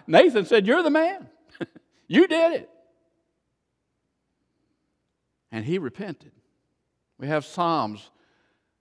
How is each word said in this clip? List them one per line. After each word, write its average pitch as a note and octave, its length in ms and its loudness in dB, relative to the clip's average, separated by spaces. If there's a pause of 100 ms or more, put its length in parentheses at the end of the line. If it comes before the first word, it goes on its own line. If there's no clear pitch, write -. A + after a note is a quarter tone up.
Nathan A3 400 4
said, G#3+ 200 2
"You're D#4 160 2
the D#4 80 0
man. D#4+ 380 -2 (320)
<laughs> - 80 -8 (400)
You D4 180 4
did E4 280 0
it." - 160 -10 (2750)
And A2 120 -10
he E3+ 140 -6
repented. E3+ 540 -14 (840)
We C3 100 -10
have D3+ 160 -4
psalms C#3 680 -6 (720)